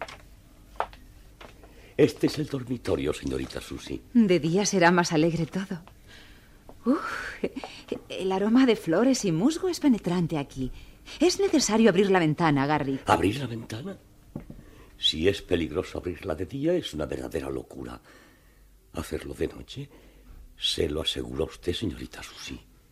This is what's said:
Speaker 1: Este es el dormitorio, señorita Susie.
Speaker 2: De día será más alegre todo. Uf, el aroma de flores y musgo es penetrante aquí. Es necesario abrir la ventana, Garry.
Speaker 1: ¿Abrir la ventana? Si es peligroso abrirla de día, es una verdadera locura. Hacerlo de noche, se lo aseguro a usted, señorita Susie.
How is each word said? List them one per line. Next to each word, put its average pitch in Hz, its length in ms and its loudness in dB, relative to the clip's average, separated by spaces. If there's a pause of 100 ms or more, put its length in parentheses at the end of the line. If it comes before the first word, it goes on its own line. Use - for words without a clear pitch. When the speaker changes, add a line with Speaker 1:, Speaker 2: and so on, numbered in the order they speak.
(2000)
Speaker 1:
Este - 240 4
es - 140 -2
el 151 80 -4
dormitorio, 110 680 -2
señorita 65 480 -6
Susie. - 400 -10 (120)
Speaker 2:
De 190 260 4
día 165 260 0
será 175 240 4
más 175 240 4
alegre 165 320 2
todo. 185 380 -6 (1000)
Uf, - 600 -4 (680)
el 185 220 -4
aroma 214 340 4
de 233 100 6
flores 233 480 2
y 190 80 2
musgo 320 380 2
es 330 100 -4
penetrante 180 600 2
aquí. 131 320 -6 (480)
Es 359 200 4
necesario 226 500 4
abrir 190 200 6
la 190 80 6
ventana, 151 480 4
Garry. 143 400 0
Speaker 1:
¿Abrir 95 340 2
la 139 60 -4
ventana? 117 520 -10 (1000)
Si 80 300 0
es - 160 2
peligroso 80 560 -2
abrirla 87 340 -6
de 87 140 -6
día, 143 260 -2
es 175 220 -4
una 76 100 -4
verdadera 67 460 -6
locura. 62 500 -10 (920)
Hacerlo 71 420 -8
de 78 120 -2
noche, 131 420 -14 (680)
se - 320 0
lo 76 120 -2
aseguro 65 420 -4
a - 40 -2
usted, - 260 -4
señorita 64 500 -6
Susie. - 360 -14 (320)